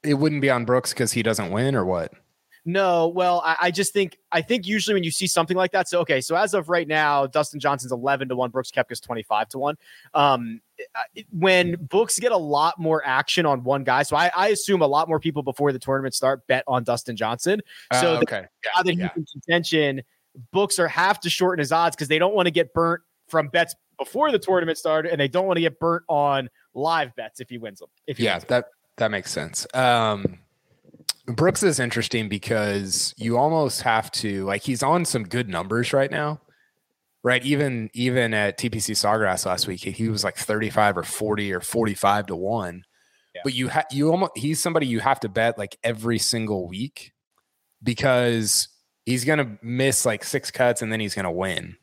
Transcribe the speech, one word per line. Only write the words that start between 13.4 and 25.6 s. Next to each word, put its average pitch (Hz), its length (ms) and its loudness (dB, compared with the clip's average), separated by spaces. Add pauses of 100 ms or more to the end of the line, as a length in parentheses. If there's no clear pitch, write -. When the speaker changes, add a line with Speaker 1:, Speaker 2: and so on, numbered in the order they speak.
Speaker 2:
on 135 180 2
one 135 220 0
guy, 131 180 4
so 147 140 0
I, 175 180 4
I 190 140 2
assume 196 320 2
a 151 60 6
lot 156 200 2
more 160 140 0
people 151 220 -2
before 143 280 0
the 127 80 -4
tournament 135 340 -2
start 131 340 0
bet 131 200 0
on 127 160 0
Dustin 117 320 -4
Johnson. 123 460 -2 (320)
So 160 220 2
Speaker 1:
Uh, - 40 -2
Speaker 2:
the - 40 2
Speaker 1:
okay. 95 220 -4 (200)
Yeah, 107 100 -2
Speaker 2:
now 185 80 4
that 175 120 2
Speaker 1:
yeah. 180 200 -2
Speaker 2:
he's - 20 -4
in 151 80 -6 (160)
contention, 156 600 0 (500)
books 196 260 2
are, 165 120 2
have 190 320 2
to 175 80 -4
shorten 180 300 2
his 143 120 0
odds 165 240 2
'cause 139 140 -6
they 156 100 4
don't 190 160 2
wanna 180 160 4
get 165 220 0
burnt 170 280 2 (280)
from 156 180 0
bets 170 280 0 (220)
before 262 360 0
the 208 60 2
tournament 170 380 0
started, 156 340 0
and 147 100 0
they 139 80 2
don't 180 180 0
wanna 170 140 2